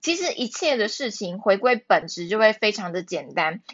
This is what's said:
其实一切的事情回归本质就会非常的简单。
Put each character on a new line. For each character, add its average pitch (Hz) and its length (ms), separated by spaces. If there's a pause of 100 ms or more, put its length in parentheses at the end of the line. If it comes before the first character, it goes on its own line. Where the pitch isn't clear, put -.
其 339 160
实 349 160
一 240 160
切 294 280
的 214 120
事 233 240
情 185 260
回 202 180
归 247 200
本 165 320
质 170 180
就 214 140
会 220 120
非 214 200
常 190 180
的 175 140
简 143 300
单。 165 280 (120)